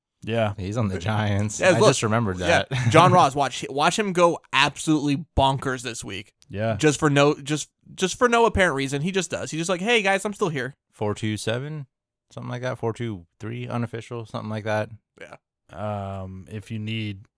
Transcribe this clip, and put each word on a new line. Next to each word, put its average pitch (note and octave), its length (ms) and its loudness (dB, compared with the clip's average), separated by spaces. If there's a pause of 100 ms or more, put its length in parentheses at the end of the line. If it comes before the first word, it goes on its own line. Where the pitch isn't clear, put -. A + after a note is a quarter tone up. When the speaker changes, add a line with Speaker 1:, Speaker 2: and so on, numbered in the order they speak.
(220)
Speaker 1:
Yeah. A2 360 0
Speaker 2:
He's G2 180 -4
on A2+ 120 0
the F#2+ 100 -4
Giants. G#2 600 -2
Speaker 3:
Yeah, F3+ 100 4
Speaker 2:
I F3 80 4
Speaker 3:
look, A3 120 6
Speaker 2:
just - 120 0
remembered G#2+ 360 0
Speaker 3:
yeah, G#2 300 2
Speaker 2:
that. B2 200 0
<laughs> - 20 -
Speaker 3:
John D#3+ 220 8
Ross, C#3+ 220 6
watch, C#3 360 -2
watch D3+ 280 0
him G#3 140 0
go F3 260 4 (140)
absolutely C#3+ 720 2 (120)
bonkers C3+ 460 0
this B2 220 -8
week. G2+ 280 -12 (160)
Speaker 1:
Yeah. G#2+ 280 -2
Speaker 3:
Just D3 220 4
for D#3 100 2
no, C#3+ 260 4
just, C#3+ 360 -6 (240)
just - 240 -4
for B3 100 4
no A#3 160 4
apparent F#3+ 300 4
reason. C#3 280 -2
He F#3 100 -2
just F#3 180 -2
does. G#2+ 200 -6
He's D#3 100 -4
just F3 100 -2
like, E3+ 100 -2
"Hey, A3+ 220 2
guys, G3 220 0
I'm G#3 100 -4
still G3 140 -2
here." C3+ 260 -4 (180)
Speaker 2:
Four G#2 220 -2
two G#2+ 220 -4
seven, C3+ 500 -6 (460)
something B2 180 -12
like B2 120 -8
that. B2+ 140 -4
Four A2+ 160 -2
two G#2+ 320 -8 (140)
three A#2+ 300 -10
unofficial, A#2 580 -6
something G#2+ 240 -10
like A2 140 -6
that. G#2+ 260 -2 (300)
Speaker 3:
Yeah. - 160 -18 (360)
Speaker 1:
Um, G2 760 -8
if G#2+ 200 -12
you A2+ 100 -8
need, G#2+ 400 -6 (180)